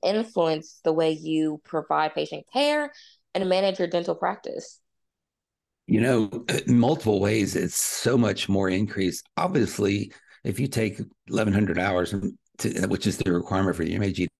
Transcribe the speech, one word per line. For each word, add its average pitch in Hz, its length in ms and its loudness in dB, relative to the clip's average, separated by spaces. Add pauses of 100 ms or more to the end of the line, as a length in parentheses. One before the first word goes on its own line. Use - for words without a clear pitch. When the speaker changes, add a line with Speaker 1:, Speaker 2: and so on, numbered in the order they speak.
Speaker 1:
influenced 175 800 -2
the 160 100 2
way 160 180 2
you 156 520 -2
provide 156 500 -2
patient 151 380 -8
care 294 400 0 (420)
and 185 160 -2
manage 190 300 2
your 180 80 0
dental 175 260 -2
practice? - 680 -6 (1080)
Speaker 2:
You 110 140 4
know, 110 440 2 (220)
in 123 100 6
multiple 117 420 4
ways, 101 360 2
it's - 260 0
so - 340 0
much 110 320 2
more 98 220 2
increase. 95 540 -2 (140)
Obviously, 104 760 0 (320)
if 113 160 -4
you 135 80 -2
take 110 340 -2 (260)
eleven 107 260 2
hundred 95 260 2
hours, 90 340 0
and 98 240 -4 (220)
to, 95 280 -2
which 101 200 0
is 90 100 0
the 90 160 0
requirement 87 420 0
for 85 100 -2
the 82 100 -2
M 104 80 0
A 98 80 0
G 90 160 -2 (120)